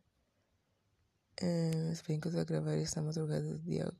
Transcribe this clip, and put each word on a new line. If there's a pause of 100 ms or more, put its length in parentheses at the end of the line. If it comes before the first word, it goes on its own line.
(1400)
Eh,
se
bem
que
eu
estou
a
gravar
esta
madrugada
do
dia